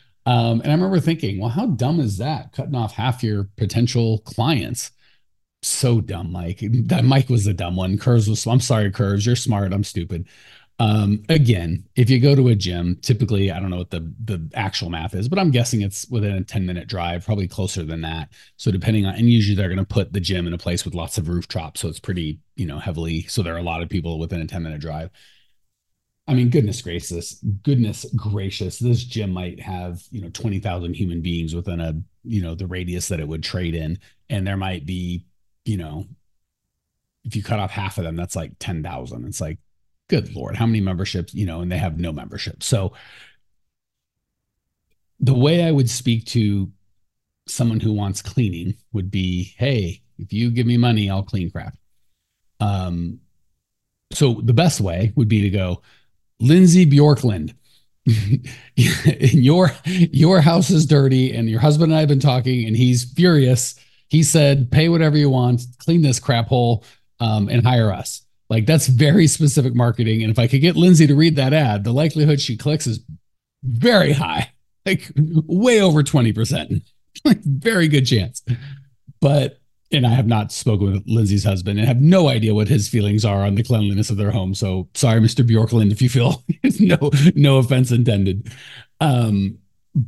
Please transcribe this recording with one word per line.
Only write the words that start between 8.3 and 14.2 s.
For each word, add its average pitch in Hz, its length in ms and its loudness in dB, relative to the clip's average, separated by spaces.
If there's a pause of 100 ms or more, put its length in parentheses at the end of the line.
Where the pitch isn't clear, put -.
I'm 123 140 2
sorry, 107 300 0
Curves. 101 340 -2
You're 120 120 0
smart. 101 360 -2
I'm 101 120 -2
stupid. 87 420 -8 (540)
Um, 107 480 0
again, 113 560 0 (100)
if 120 160 2
you 131 80 4
go 139 160 4
to 131 140 4
a 110 80 4
gym, 87 440 -4
typically, 101 520 0
I 85 80 -8
don't 95 100 -6
know 90 60 -6
what 90 140 -10
the, 82 220 -8 (120)